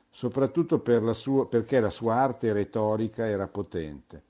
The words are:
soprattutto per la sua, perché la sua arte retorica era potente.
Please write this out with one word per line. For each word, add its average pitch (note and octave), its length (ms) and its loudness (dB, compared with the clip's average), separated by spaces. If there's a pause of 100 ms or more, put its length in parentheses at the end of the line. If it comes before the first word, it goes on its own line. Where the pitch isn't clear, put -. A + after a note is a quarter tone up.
soprattutto C3+ 680 0
per A#2 240 2
la A#2 100 0
sua, C3+ 340 0
perché A#2+ 320 0
la G#2 120 2
sua A2+ 240 -2
arte B2 360 0
retorica G#2+ 760 -2
era G2 200 -2
potente. D#2 840 -10